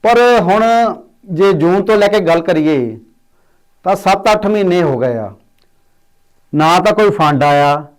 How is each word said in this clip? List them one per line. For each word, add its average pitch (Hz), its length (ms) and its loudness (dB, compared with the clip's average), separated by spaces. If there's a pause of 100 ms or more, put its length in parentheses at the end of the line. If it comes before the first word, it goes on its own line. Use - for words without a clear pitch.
ਪਰ 240 160 4 (220)
ਹੁਣ 196 220 0 (680)
ਜੇ 190 220 2
ਜੂਨ 175 320 0
ਤੋਂ 214 120 0
ਲੈ 208 100 2
ਕੇ 208 120 0
ਗੱਲ 165 220 0
ਕਰੀਏ 151 580 -2 (840)
ਤਾਂ 185 100 0
ਸੱਤ 196 360 -2
ਅੱਠ 214 160 -2
ਮਹੀਨੇ 190 360 0
ਹੋ 139 140 -2
ਗਏ 120 200 -4
ਆ, 101 160 -10 (1200)
ਨਾ 160 260 2
ਤਾਂ 208 140 0
ਕੋਈ 208 160 2
ਫੰਡ 147 340 0
ਆਇਆ 143 420 0 (140)